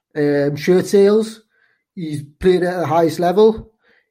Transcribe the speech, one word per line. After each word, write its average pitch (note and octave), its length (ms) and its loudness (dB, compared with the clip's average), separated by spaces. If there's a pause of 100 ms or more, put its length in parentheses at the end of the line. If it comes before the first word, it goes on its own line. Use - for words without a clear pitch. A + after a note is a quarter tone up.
(160)
Um, C#3+ 400 -2
shirt F3+ 300 0
sales, G#3 560 2 (520)
he's D3+ 300 -10 (160)
played F3+ 240 2
at F3+ 160 -4
the D#3+ 60 -4
highest E3 340 0
level, G#3 520 0 (380)